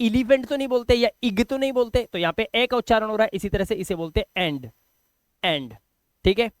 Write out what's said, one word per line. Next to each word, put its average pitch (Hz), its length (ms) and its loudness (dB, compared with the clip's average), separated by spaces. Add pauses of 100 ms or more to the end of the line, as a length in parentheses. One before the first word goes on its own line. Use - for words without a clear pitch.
इलिफेंट 247 460 2
तो 285 100 -2
नहीं 269 120 -4
बोलते 247 260 2
या 233 160 2 (120)
इग 226 220 2
तो 269 120 -2
नहीं 269 160 0
बोलते, 240 400 0
तो 185 60 -6
यहाँ 170 140 0
पे 220 220 -2
ए 240 120 2
का 247 100 -2
उच्चारण 220 340 2
हो 214 60 -4
रहा 214 80 4
है। 220 100 0
इसी 196 140 -4
तरह 196 160 0
से 220 100 -2
इसे 190 200 -4
बोलते 165 260 -4
हैं 185 260 -4
एंड, 135 240 -4 (720)
एंड, 139 320 -2 (500)
ठीक 196 140 4
है। 226 120 0 (100)